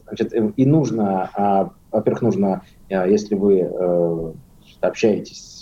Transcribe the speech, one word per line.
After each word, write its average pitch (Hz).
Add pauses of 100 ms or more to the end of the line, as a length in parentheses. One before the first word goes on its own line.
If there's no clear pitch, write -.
значит, -
э, 107
и 131
нужно, 110
а, 98 (200)
во-первых, 107
нужно, 98 (280)
а, 92
если 104
вы, 95
э, 85 (480)
общаетесь 92 (240)